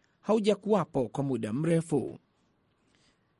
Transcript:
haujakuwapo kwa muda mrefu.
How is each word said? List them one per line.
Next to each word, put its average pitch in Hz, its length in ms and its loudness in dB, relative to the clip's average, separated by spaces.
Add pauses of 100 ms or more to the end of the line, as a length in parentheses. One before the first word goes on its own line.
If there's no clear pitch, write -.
(200)
haujakuwapo 202 880 0
kwa - 160 -4
muda 113 280 -2
mrefu. 160 680 0 (1200)